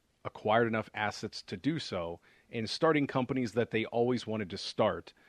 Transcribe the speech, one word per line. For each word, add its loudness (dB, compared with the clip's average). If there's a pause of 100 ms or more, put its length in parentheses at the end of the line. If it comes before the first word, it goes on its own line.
(240)
acquired 4
enough -2
assets -4
to -8
do -2
so -6 (300)
and -6
starting 4
companies 0
that 0
they 0
always 0
wanted -4
to -6
start, 0 (180)